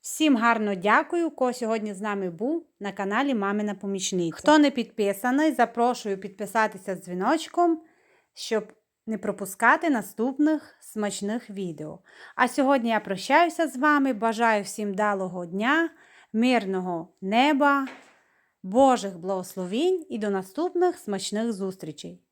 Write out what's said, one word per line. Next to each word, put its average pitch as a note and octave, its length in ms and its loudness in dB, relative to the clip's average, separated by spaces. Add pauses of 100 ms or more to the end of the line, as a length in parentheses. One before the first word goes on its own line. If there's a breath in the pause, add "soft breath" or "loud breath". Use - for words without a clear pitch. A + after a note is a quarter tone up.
Всім D4+ 360 2
гарно A3 380 2
дякую, D4+ 560 2
хто B3+ 220 -2
сьогодні A3 420 -4
з F#3 60 -12
нами G3 300 -4
був B3+ 360 -4 (140)
на G3+ 120 -6
каналі G#3 420 -2
Мамина G#3 400 -2
Помічниця. F#3+ 640 -4
Хто D4+ 220 6
не D4 120 6
підписаний, B3 840 0
запрошую A#3+ 680 0
підписатися G#3 760 -4
з - 80 -16
дзвіночком, D#4+ 800 0 (520 soft breath)
щоб - 380 -4 (340)
не A3 120 -4
пропускати A3+ 720 0
наступних C4+ 920 -2
смачних G#3 680 -6
відео. E3 480 -8 (380 loud breath)
А B3 120 2
сьогодні C4 420 2
я A3 100 2
прощаюся D4+ 680 2
з B3+ 80 -8
вами, C#4 360 4
бажаю A3 500 0
всім G3+ 300 -6
вдалого F#3 540 -2
дня, B3+ 440 0 (420 soft breath)
мирного F#3+ 880 0
неба, C4+ 680 2 (720 soft breath)
Божих G3 560 2
благословінь F#3+ 920 -2
і A#3 80 -6
до G#3 120 -2
наступних E4+ 680 -2
смачних G#3+ 540 -4
зустрічей. F3+ 800 -8